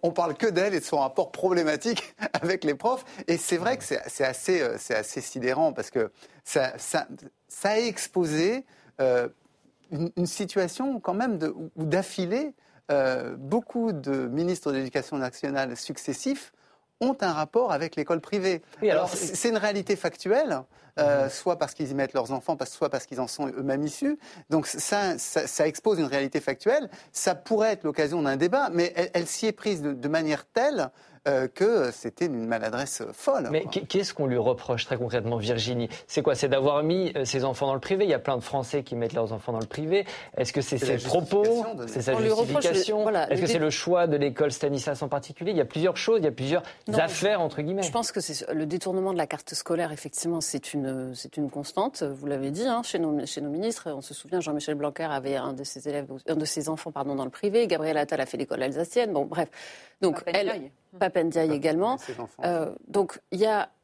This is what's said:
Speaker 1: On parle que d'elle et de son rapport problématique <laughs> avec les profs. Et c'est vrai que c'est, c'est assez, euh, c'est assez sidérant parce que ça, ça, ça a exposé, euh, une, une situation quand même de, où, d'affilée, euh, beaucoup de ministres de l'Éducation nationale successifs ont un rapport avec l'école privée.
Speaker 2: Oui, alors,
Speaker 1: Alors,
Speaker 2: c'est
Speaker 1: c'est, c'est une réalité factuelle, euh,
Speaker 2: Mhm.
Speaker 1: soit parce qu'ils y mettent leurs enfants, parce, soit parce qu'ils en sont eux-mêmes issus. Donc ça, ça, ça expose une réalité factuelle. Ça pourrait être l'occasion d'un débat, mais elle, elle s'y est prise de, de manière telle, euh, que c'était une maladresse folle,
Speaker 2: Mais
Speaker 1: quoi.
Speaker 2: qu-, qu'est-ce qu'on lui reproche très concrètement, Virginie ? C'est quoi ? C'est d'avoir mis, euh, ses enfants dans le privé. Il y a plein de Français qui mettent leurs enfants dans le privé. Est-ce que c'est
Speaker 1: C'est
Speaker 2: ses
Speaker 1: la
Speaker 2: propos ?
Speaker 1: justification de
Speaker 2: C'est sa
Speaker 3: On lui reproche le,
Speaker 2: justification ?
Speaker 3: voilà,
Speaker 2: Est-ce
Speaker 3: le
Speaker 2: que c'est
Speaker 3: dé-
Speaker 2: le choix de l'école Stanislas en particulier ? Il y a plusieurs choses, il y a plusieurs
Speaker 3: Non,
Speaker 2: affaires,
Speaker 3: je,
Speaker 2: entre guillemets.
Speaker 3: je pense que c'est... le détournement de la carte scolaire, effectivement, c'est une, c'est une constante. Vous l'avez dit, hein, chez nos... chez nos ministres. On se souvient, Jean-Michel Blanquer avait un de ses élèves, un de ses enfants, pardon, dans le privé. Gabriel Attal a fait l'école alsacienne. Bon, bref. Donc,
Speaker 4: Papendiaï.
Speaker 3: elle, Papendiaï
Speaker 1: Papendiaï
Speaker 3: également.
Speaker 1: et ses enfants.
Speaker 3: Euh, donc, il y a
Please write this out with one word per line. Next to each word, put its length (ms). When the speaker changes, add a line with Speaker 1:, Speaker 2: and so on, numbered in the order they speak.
Speaker 1:
On 80
parle 240
que 120
d'elle 280
et 60
de 40
son 140
rapport 340
problématique 800
<laughs> 140
avec 220
les 100
profs. 320
Et 100
c'est 180
vrai 220
que 60
c'est, 140
c'est 180
assez, 340
euh, 160
c'est 180
assez 280
sidérant 500
parce 180
que 220
ça, 320
ça, 300
ça 220
a 80
exposé, 880
euh, 280
une, 280
une 80
situation 760
quand 140
même 240
de, 100
où, 220
d'affilée, 640
euh, 480
beaucoup 540
de 360
ministres 420
de 60
l'Éducation 400
nationale 640
successifs 760
ont 220
un 100
rapport 400
avec 240
l'école 240
privée. 400
Speaker 2:
Oui, 80
alors, 140
Speaker 1:
Alors, 120
Speaker 2:
c'est 120
Speaker 1:
c'est, 60
c'est 140
une 80
réalité 400
factuelle, 640
euh, 260
Speaker 2:
Mhm. 60
Speaker 1:
soit 280
parce 140
qu'ils 180
y 40
mettent 180
leurs 180
enfants, 260
parce, 160
soit 180
parce 160
qu'ils 140
en 60
sont 220
eux-mêmes 360
issus. 340
Donc 160
ça, 500
ça, 300
ça 200
expose 320
une 60
réalité 360
factuelle. 500
Ça 220
pourrait 380
être 120
l'occasion 360
d'un 160
débat, 340
mais 260
elle, 180
elle 120
s'y 200
est 60
prise 280
de, 140
de 140
manière 360
telle, 460
euh, 200
que 440
c'était 320
une 220
maladresse 560
folle, 400
Speaker 2:
Mais 120
Speaker 1:
quoi. 80
Speaker 2:
qu-, 140
qu'est-ce 280
qu'on 100
lui 140
reproche 480
très 100
concrètement, 400
Virginie ? 540
C'est 160
quoi ? 120
C'est 140
d'avoir 340
mis, 320
euh, 120
ses 180
enfants 220
dans 80
le 60
privé. 260
Il 40
y 40
a 40
plein 200
de 40
Français 400
qui 140
mettent 160
leurs 220
enfants 180
dans 80
le 60
privé. 400
Est-ce 160
que 80
c'est 160
Speaker 1:
C'est 80
Speaker 2:
ses 180
Speaker 1:
la 60
Speaker 2:
propos ? 340
Speaker 1:
justification 300
de 140
Speaker 2:
C'est 120
sa 140
Speaker 3:
On 60
lui 100
reproche 180
le, 60
Speaker 2:
justification ? 300
Speaker 3:
voilà, 280
Speaker 2:
Est-ce 40
Speaker 3:
le 80
Speaker 2:
que 60
c'est 100
Speaker 3:
dé- 80
Speaker 2:
le 20
choix 380
de 100
l'école 340
Stanislas 520
en 60
particulier ? 420
Il 80
y 20
a 60
plusieurs 320
choses, 220
il 40
y 40
a 40
plusieurs 300
Speaker 3:
Non, 100
Speaker 2:
affaires, 420
Speaker 3:
je, 40
Speaker 2:
entre 160
guillemets. 220
Speaker 3:
je 100
pense 200
que 100
c'est... 280
le 140
détournement 480
de 60
la 80
carte 260
scolaire, 400
effectivement, 480
c'est 320
une, 420
c'est 220
une 140
constante. 520
Vous 220
l'avez 260
dit, 160
hein, 160
chez 160
nos... 280
chez 160
nos 80
ministres. 440
On 60
se 140
souvient, 260
Jean-Michel 340
Blanquer 300
avait 320
un 160
de 120
ses 220
élèves, 200
un 100
de 100
ses 240
enfants, 220
pardon, 220
dans 100
le 60
privé. 360
Gabriel 320
Attal 240
a 40
fait 120
l'école 240
alsacienne. 500
Bon, 140
bref. 240
Donc, 240
Speaker 4:
Papendiaï. 240
Speaker 3:
elle, 220
Papendiaï 120
Speaker 1:
Papendiaï 420
Speaker 3:
également. 440
Speaker 1:
et 20
ses 60
enfants. 220
Speaker 3:
Euh, 280
donc, 320
il 60
y 60
a 240